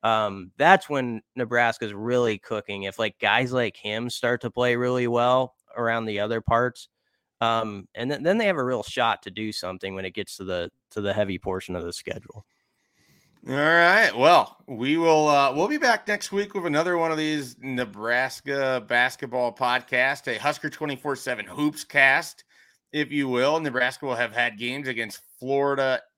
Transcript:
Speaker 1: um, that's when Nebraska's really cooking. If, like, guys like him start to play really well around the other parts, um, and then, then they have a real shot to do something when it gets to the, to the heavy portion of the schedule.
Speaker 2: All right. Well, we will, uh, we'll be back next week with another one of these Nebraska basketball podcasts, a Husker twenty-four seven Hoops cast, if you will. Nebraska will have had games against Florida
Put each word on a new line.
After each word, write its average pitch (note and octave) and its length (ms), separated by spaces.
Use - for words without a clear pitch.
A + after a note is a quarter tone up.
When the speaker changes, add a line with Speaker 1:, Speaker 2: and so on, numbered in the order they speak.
Speaker 1:
um, G#2 520
that's F3+ 320
when B2+ 320
Nebraska's A#2+ 560
really A2+ 460
cooking. G2+ 460
If, G2 140
like, A2 200
guys A#2 340
like B2 240
him A2 320
start A#2+ 340
to A#2+ 80
play B2 260
really B2 320
well B2 480
around A#2 300
the G#2 140
other A2 200
parts, A#2+ 480
um, A2+ 540
and B2 160
then, C#3 120
then F#3 160
they A3+ 80
have F#3 100
a C3+ 80
real B2 180
shot A2+ 400
to G#2 80
do G#2+ 220
something F#2+ 420
when F#2+ 100
it F#2+ 100
gets - 220
to F#2+ 80
the, F2+ 260
to A2 100
the G2+ 120
heavy G2 260
portion F#2 380
of E2+ 80
the F2 80
schedule. - 520
Speaker 2:
All B2+ 60
right. E3+ 600
Well, C3+ 400
we C3 300
will, D#3 320
uh, C#3 260
we'll E3 140
be D4+ 100
back A#3+ 300
next G#3 240
week G3+ 220
with F3+ 120
another E3+ 320
one E3 140
of D#3 40
these D3+ 440
Nebraska B2+ 1300
basketball B2 640
podcasts, B2+ 720
a A#2+ 100
Husker D3 320
twenty-four C#3+ 460
seven A#2+ 320
Hoops D3 380
cast, C#3 580
if D3 220
you C#3 160
will. C3 320
Nebraska C3 460
will B2+ 100
have A#2 160
had A#2 260
games C3 300
against A2+ 340
Florida C3+ 640